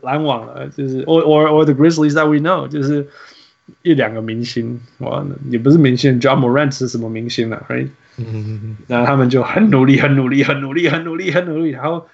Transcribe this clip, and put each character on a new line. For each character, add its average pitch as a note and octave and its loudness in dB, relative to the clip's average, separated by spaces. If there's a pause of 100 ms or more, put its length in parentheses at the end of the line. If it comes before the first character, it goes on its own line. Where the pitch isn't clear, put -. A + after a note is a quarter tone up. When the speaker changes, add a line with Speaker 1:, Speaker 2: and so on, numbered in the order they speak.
Speaker 1:
篮 C#3 -4
网 A#2+ -2
了， C3 -14
就 C#3 -8
是， C3 -4
or, E3 0
or, D3+ 4
or D3+ 4
the D3 4
Grizzlies D3+ 2
that D#3 2
we D3+ 2
know， D#3 -2
就 D3 -6
是 C#3+ -2 (760)
一 E3+ 2
两 A2+ 0
个 A2 -8
明 A2+ -6
星， A#2 -6 (180)
哇， B2 -6 (280)
也 A#2+ 0
不 B2 2
是 D#3+ 8
明 C3+ 6
星， B2+ 2
Ja C3 4
Morant C3+ 2
是 B2+ -4
什 - -8
么 A2+ -8
明 A2+ -8
星 A#2 -2
啊， - -10
right？ B2+ -6 (280)
Speaker 2:
嗯。 A2 -8 (100)
Speaker 1:
然 A#2+ -2
后 A#2+ 2
他 C#3 2
们 B2+ 4
就 B2+ 2
很 G#3+ 2
努 C3 6
力， C#3 6
很 C#3+ 2
努 B2+ 0
力， C#3 2
很 C#3 -2
努 C3+ -8
力， E3 2
很 E3 -4
努 E3 -8
力， F3+ -6
很 F3+ 0
努 D#3+ -6
力， D#3+ -2
然 B2+ -10
后 E3 -6